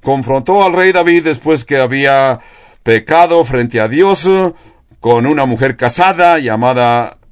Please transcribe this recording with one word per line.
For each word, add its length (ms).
confrontó 600
al 100
rey 180
David 320
después 420
que 120
había 640
pecado 600
frente 360
a 80
Dios 420
con 260
una 200
mujer 320
casada 600
llamada 800